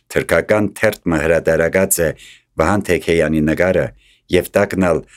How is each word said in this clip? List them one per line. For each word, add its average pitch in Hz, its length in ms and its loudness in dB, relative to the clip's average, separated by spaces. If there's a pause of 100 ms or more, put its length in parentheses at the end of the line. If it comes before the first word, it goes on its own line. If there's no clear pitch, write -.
թրքական 85 680 0
թերթ - 360 -4
մը 80 120 0
հրադարակած 82 760 0
է 80 140 0 (420)
Վահան 98 320 0
Թեքեյանի 80 580 0
նկարը 80 440 0 (440)
և 87 180 2
տակնալ 92 520 0 (180)